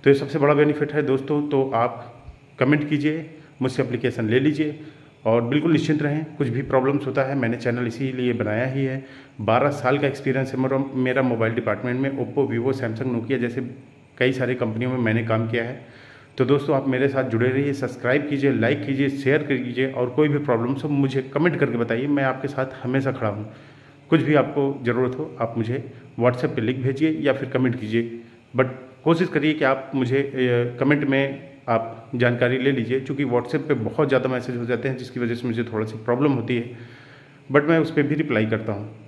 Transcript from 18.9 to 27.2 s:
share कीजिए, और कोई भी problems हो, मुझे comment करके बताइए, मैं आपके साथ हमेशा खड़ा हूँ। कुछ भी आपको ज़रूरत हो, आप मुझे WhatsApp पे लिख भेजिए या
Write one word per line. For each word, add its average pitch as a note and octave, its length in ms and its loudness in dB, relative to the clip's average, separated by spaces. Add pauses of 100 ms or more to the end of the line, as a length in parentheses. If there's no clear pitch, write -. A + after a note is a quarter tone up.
share C#3 340 2
कीजिए, B2+ 500 -2
और B2 180 -2
कोई D3+ 180 2
भी C#3+ 100 0
problems B2+ 460 0
हो, D#3 40 -4
मुझे C3+ 340 0
comment D3 340 0
करके A#2+ 200 0
बताइए, A#2 300 0
मैं C#3+ 180 2
आपके C3 240 -2
साथ C3 180 -2 (160)
हमेशा C3 300 0
खड़ा A2 180 -2
हूँ। G#2+ 220 -8 (580)
कुछ D#3+ 120 6
भी C#3+ 120 2
आपको C#3 480 2
ज़रूरत B2 360 0
हो, D3+ 220 -8
आप A2+ 180 -4
मुझे A2+ 340 -4 (280)
WhatsApp B2 360 2
पे - 40 -2
लिख B2 160 0
भेजिए C3+ 340 0
या C#3+ 220 0